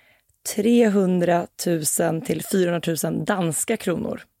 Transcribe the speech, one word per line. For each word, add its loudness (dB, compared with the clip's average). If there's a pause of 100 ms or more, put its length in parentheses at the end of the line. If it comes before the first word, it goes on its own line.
(560)
trehundratusen 2
till -4
fyrahundratusen -2
danska -2
kronor. -6 (200)